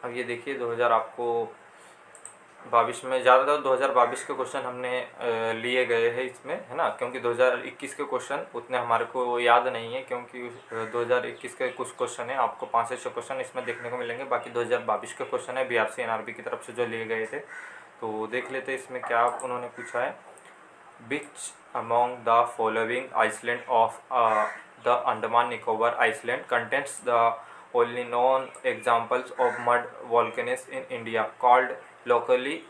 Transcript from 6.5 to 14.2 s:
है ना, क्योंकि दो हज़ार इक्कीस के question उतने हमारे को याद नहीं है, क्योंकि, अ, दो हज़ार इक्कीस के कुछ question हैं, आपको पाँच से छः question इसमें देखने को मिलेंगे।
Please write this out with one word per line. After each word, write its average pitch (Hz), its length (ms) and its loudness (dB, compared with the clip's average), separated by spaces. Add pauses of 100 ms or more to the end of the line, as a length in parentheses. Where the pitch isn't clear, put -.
है 127 80 -10
ना, 151 140 0
क्योंकि 123 300 -6
दो 120 120 0
हज़ार 123 280 4
इक्कीस 127 360 -10
के 143 80 -6
question 139 420 -4 (100)
उतने 123 220 -4
हमारे 117 280 2
को 123 340 -2
याद 120 280 6
नहीं 117 280 -6
है, 135 60 -6
क्योंकि, 123 460 -10 (240)
अ, 113 40 -8
दो 113 260 -2
हज़ार 123 240 2
इक्कीस 120 300 -10
के 127 140 -2
कुछ 123 220 -6
question 120 320 -4
हैं, 131 140 -4
आपको 120 280 0
पाँच 117 240 0
से 123 80 -6
छः 123 120 -6
question 120 260 -8
इसमें 123 300 -6
देखने 120 240 -8
को 123 80 -6
मिलेंगे। 123 260 -6